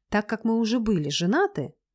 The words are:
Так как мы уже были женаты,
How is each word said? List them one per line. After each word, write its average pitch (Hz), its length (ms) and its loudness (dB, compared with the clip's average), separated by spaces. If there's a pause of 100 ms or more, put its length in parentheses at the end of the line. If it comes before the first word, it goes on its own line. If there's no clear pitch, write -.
Так 208 180 -2
как 220 180 -8
мы 226 140 2
уже 233 220 0
были 190 300 0
женаты, 190 640 0 (200)